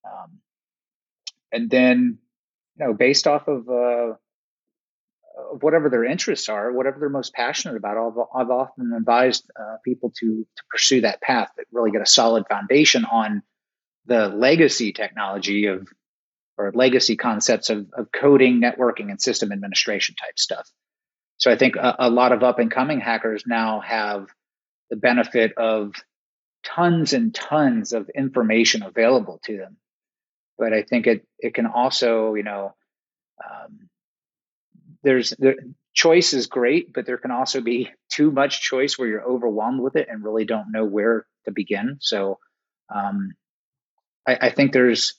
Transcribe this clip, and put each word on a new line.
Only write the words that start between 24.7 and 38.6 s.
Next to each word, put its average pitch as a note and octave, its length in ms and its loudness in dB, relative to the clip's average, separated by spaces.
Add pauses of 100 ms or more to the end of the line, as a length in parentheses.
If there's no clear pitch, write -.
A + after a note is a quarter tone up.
the A2 80 -6
benefit A#2+ 600 2
of A2 360 0 (720)
tons E3+ 500 0
and A#2 200 0
tons B2+ 600 0
of G#2+ 200 -4
information A#2 680 2
available A2+ 640 2
to G#2+ 120 -10
them. F#2+ 200 -16 (840)
But A2+ 140 0
I G#2+ 100 2
think A#2+ 240 0
it, A2+ 180 2 (140)
it - 140 -6
can A#2 120 0
also, A#2 680 0
you G#2 100 -4
know, G2+ 320 -10 (680)
um, - 440 -20 (1160)
there's, C3 260 2
the C3 260 2 (380)
choice E3 400 4
is B2 140 -2
great, C3+ 460 0
but A#2+ 120 -6
there B2 120 -6
can B2+ 140 -8
also B2+ 300 -4
be A#2+ 280 -2 (220)
too D3+ 180 4
much C#3 320 0